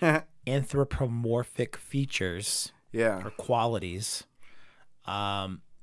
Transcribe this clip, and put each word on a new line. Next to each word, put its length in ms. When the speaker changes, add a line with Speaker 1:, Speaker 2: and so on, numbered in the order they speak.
Speaker 1:
<laughs> 220
Speaker 2:
anthropomorphic 1300
features 960
Speaker 1:
Yeah. 320
Speaker 2:
or 60
qualities. 920
Um, 560